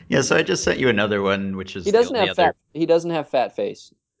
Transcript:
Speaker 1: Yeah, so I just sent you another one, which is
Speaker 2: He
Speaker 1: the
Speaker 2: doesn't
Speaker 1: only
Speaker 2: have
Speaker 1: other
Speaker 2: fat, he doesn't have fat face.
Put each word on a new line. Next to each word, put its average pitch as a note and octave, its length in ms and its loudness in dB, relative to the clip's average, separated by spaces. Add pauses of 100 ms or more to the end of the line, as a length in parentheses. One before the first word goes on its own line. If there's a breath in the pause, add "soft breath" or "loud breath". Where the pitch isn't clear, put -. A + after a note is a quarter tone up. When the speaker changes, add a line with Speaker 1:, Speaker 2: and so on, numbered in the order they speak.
Speaker 1:
Yeah, C#3 140 2
so D3+ 140 2
I E3 60 4
just E3+ 220 -2
sent F3 160 0
you B2+ 80 2
another G#2 320 2
one, G2 360 0
which F#2+ 200 -10
is F#2 80 -10
Speaker 2:
He G3 60 -2
Speaker 1:
the G#3+ 80 4
Speaker 2:
doesn't A#3+ 180 2
Speaker 1:
only F#3+ 120 0
Speaker 2:
have F#3+ 100 -6
Speaker 1:
other E3+ 100 4
Speaker 2:
fat, - 80 -4 (160)
he D#3+ 140 -4
doesn't E3 240 2
have D#3 180 -4
fat - 260 -2
face. - 380 -8 (280)